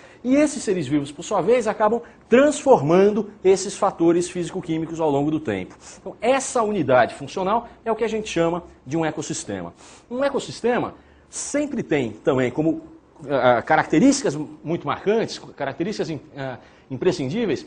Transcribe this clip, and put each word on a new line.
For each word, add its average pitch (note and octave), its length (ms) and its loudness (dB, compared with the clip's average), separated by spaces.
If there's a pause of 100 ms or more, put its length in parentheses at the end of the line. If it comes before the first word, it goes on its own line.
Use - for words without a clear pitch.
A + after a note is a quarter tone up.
(220)
E B3+ 120 0
esses C#4+ 280 2
seres F3 260 -2
vivos, C#3+ 240 -2
por F3 100 -16
sua G3 180 -2
vez, G#3+ 280 2
acabam G#3+ 340 0 (260)
transformando G#3+ 1040 4 (140)
esses F#3+ 320 2
fatores E3+ 520 2
físico-químicos D#3+ 720 -6
ao D#3+ 100 0
longo C#3+ 220 2
do D#3 80 0
tempo. F#2+ 380 -6 (240)
Então, - 200 -14
essa B3+ 420 0
unidade C#3 520 2
funcional F#3+ 540 -4 (160)
é A3+ 80 -2
o - 20 -2
que G#3+ 80 -6
a A3 60 -2
gente G#3+ 200 -6
chama E3 360 -2 (200)
de C3+ 120 -6
um E3 80 0
ecossistema. G2+ 680 -8 (380)
Um B3+ 140 -2
ecossistema A3+ 720 -4 (360)
sempre C#4 520 -4
tem B2+ 280 0
também C3 400 0
como, D#3 320 -2 (480)
ah, B2 320 4
características D#3+ 720 2 (280)
muito E3+ 220 -6
marcantes, G3+ 520 -2
características D3+ 720 -6
im-, D3 100 -8 (160)
ah, C3 220 -10 (320)
imprescindíveis, D#3+ 760 -2